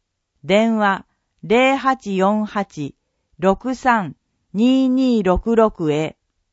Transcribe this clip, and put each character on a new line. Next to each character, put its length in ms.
ー。 60
電 300
話、 260
零 340
八 400
四 300
八、 480
六 360
三、 420
二 340
二 340
六 320
六 380
へ。 240